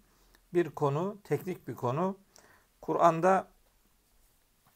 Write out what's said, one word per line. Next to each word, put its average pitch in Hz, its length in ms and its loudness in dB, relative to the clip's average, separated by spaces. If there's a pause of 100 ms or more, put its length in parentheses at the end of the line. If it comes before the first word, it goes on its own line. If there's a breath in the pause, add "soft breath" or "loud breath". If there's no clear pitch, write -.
(540 soft breath)
bir 175 160 0
konu, 156 540 -2
teknik 170 440 -6
bir 127 80 -8
konu. 160 420 -2 (640 soft breath)
Kur'an'da 165 680 2 (1300)